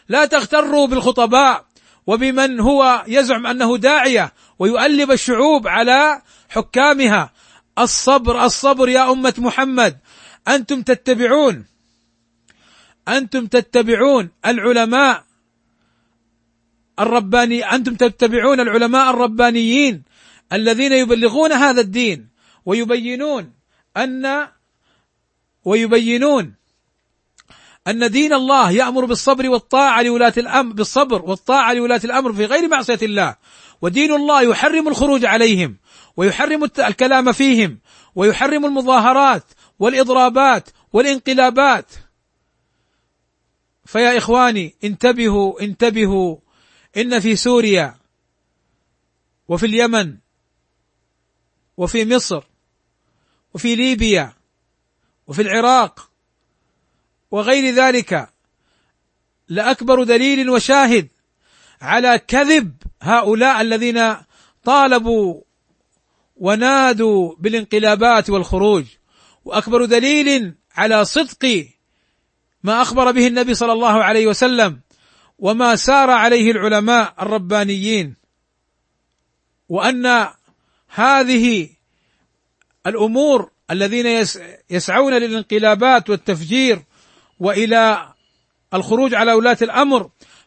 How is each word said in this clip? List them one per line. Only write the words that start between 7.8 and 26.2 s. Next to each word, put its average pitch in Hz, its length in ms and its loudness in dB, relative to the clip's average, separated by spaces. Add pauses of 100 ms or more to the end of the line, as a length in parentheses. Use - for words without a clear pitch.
الصبر 262 440 0
يا 254 220 2
أمة 262 260 -2
محمد. 247 600 -2 (500)
أنتم 262 340 -2
تتبعون، 240 840 0 (1400)
أنتم 247 400 -4
تتبعون 233 840 0 (160)
العلماء 233 760 0 (1800)
الرباني-، 233 720 0
أنتم 240 220 -2
تتبعون 240 640 0
العلماء 233 500 0
الربانيين 240 920 0 (500)
الذين 226 400 0
يبلغون 247 580 2
هذا 262 300 2
الدين 190 480 -4 (360)
ويبينون 240 880 -4 (440)
أن، 262 500 -6 (1160)
ويبينون 233 880 0 (1300)